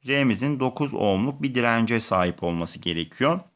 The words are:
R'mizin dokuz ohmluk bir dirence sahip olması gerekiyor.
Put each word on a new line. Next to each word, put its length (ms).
R'mizin 520
dokuz 340
ohmluk 480
bir 140
dirence 440
sahip 440
olması 360
gerekiyor. 600